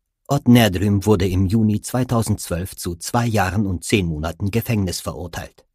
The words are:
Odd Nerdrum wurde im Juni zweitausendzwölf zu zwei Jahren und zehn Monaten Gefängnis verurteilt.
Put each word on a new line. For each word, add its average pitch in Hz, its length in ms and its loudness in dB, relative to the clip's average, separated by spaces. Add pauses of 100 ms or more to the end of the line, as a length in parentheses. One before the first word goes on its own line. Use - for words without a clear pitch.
(260)
Odd - 240 2
Nerdrum 101 540 4
wurde 98 240 4
im 92 180 2
Juni 107 340 2
zweitausendzwölf 113 960 -4
zu 87 200 -8
zwei 117 300 -2
Jahren 101 400 0
und 90 180 -4
zehn 98 220 2
Monaten 82 440 -4
Gefängnis 101 500 -2
verurteilt. 80 760 -12